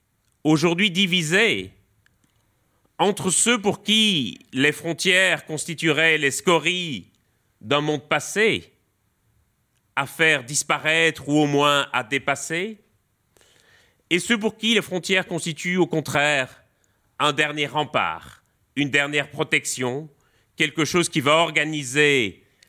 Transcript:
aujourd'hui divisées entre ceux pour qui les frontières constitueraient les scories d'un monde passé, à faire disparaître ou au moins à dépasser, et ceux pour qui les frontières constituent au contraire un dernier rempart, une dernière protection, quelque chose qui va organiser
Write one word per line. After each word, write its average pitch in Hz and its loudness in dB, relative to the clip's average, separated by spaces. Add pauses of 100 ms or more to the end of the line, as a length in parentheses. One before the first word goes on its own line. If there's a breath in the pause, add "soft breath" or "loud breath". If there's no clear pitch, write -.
(440)
aujourd'hui 170 2
divisées 170 0 (1300)
entre 185 0
ceux 226 2
pour 196 -2
qui 202 2 (120)
les 139 2
frontières 180 0
constitueraient 156 0
les 143 0
scories 165 -2 (500)
d'un 127 0
monde 151 -4
passé, 156 -2 (1200)
à 135 -2
faire 156 0
disparaître 156 -2
ou 151 2
au 151 4
moins 143 2
à 123 -2
dépasser, 165 -4 (1300 soft breath)
et 175 2
ceux 233 0
pour 214 -4
qui 226 -2
les 202 2
frontières 185 -2
constituent 175 -6
au 170 4
contraire 147 -2 (560)
un 143 2
dernier 147 -2
rempart, 117 -4 (320)
une 135 -2
dernière 143 0
protection, 143 -4 (480)
quelque 156 0
chose 170 0
qui 151 -2
va 147 4
organiser 147 0 (260 soft breath)